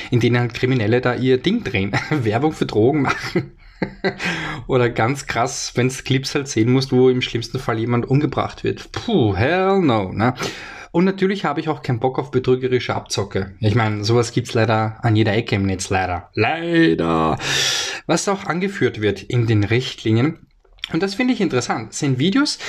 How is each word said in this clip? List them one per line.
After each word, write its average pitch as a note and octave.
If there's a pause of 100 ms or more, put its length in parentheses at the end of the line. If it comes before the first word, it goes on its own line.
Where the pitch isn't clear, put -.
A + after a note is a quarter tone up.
(120)
in A#2
denen A#2+
halt A#2+
Kriminelle B2
da B2
ihr B2+
Ding G3+
drehen. G2 (100)
<laughs> -
Werbung C3
für -
Drogen C3
machen. - (280)
<laughs> E3
Oder B2
ganz B2
krass, -
wenn's B2+
Clips C3
halt C#3
sehen A2+
musst, C3+
wo B2+
im B2+
schlimmsten B2
Fall A2+
jemand A#2
umgebracht C3
wird. -
Puh, B2+
hell F#3
no, A2+
ne? A#2+ (560)
Und F3
natürlich F#3+
habe D3+
ich D#3
auch D3+
keinen A#2+
Bock C3
auf C3+
betrügerische B2+
Abzocke. -
Ich G#2+
meine, G#2+
sowas A#2
gibt's -
leider A2
an A2
jeder A2
Ecke A#2
im G2
Netz, F#2+
leider. F#2
Leider. E3 (680)
Was -
auch G3
angeführt D#3+
wird G2+
in A#2
den G#2+
Richtlinien, A#2 (460)
und E3
das G3
finde B3+
ich G#3
interessant, C3
sind C#3
Videos, G3+